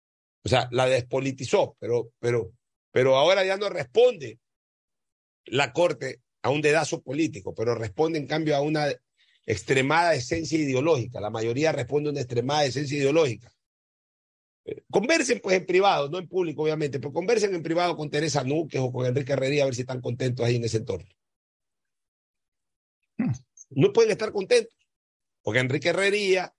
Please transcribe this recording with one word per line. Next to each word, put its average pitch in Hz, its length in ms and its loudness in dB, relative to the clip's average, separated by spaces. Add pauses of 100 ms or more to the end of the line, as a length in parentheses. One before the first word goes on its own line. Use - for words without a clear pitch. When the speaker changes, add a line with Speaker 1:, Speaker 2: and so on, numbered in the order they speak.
(420)
Speaker 1:
o - 60 -6
sea, 123 220 0
la 127 160 0
despolitizó, 135 960 -2
pero, 113 380 -4
pero, 120 340 -2 (380)
pero 131 260 4
ahora 185 280 4
ya 190 120 -2
no 202 140 -4
responde 175 680 2 (1080)
la 127 260 0
Corte 147 480 0 (220)
a 117 80 0
un 151 100 0
dedazo 151 420 2
político, 120 520 -4
pero 113 200 0
responde 151 440 -2
en 135 80 -6
cambio 151 280 -2
a 139 60 0
una 147 320 0 (540)
extremada 143 680 2
esencia 160 440 -2
ideológica. 135 600 0
La 104 100 -6
mayoría 120 420 0
responde 143 380 -2
a - 20 -4
una 143 80 -4
extremada 127 440 0
esencia 139 340 -4
ideológica. 139 540 2 (1120)
Eh, - 260 -12
conversen 254 520 2
pues 185 140 2
en 170 100 0
privado, 180 420 2
no 170 100 -6
en 180 100 -10
público 160 340 -4
obviamente, 156 360 -2
pero 139 140 -8
conversen 196 420 0
en 165 80 -4
privado 165 340 0
con 151 140 -8
Teresa 147 340 0
Núquez 143 360 -2
o 127 120 -2
con 127 140 -4
Enrique 127 260 -2
Herrería 139 300 0
a 135 40 2
ver 131 80 -2
si 123 80 -6
están 127 180 -8
contentos 123 460 -4
ahí 123 100 2
en 117 80 -4
ese 110 140 -2
entorno. 95 320 -8 (2000)
Speaker 2:
Hmm. 220 140 -2 (380)
Speaker 1:
No 165 220 2
pueden 220 200 4
estar 214 200 -4
contentos, 214 420 0 (680)
porque 110 180 0
Enrique 135 300 0
Herrería, 190 680 0